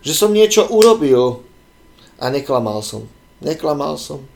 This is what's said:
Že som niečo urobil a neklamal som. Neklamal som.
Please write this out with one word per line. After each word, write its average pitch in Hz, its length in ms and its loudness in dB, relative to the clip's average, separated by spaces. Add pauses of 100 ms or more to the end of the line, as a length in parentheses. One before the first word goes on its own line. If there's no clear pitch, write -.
Že - 160 -8
som 208 200 2
niečo 214 320 4
urobil 147 760 2 (760)
a 131 120 -4
neklamal 123 480 -4
som. 110 240 -12 (360)
Neklamal 151 560 -6
som. 143 280 -14 (120)